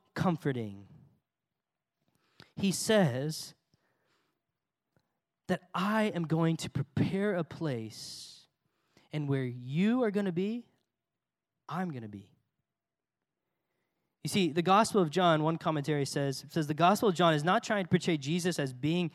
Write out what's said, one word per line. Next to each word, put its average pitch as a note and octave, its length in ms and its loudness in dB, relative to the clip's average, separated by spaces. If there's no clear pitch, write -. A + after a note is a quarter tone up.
comforting. B2 720 -2
He F#3+ 160 0
says D#3 840 0
that, F3+ 160 -2
"I G#3+ 400 0
am E3 140 -4
going E3 300 2
to - 120 -8
prepare - 680 -2
a E3+ 80 -2
place, - 1040 -10
and D3+ 160 -4
where C3+ 160 0
you C#3 580 0
are A3 80 2
gonna G3 220 -2
be, G#3 320 -4
I'm F3 240 -4
gonna A2+ 160 -10
be." G2+ 240 -14
You D#3 40 -8
see, F3+ 220 2
the D#3 100 0
Gospel G3 400 4
of E3 100 2
John, D#3+ 340 4
one D#3+ 120 2
commentary D3+ 480 -2
says, C#3 440 -4
says, D#3+ 180 -2
"The D#3 80 -4
Gospel F#3 360 4
of F3+ 40 0
John E3+ 180 6
is D3+ 120 0
not G3 180 2
trying G3+ 220 -2
to D#3+ 40 -8
portray F3+ 280 2
Jesus D#3+ 420 -2
as C#3 140 -4
being D#3 420 -2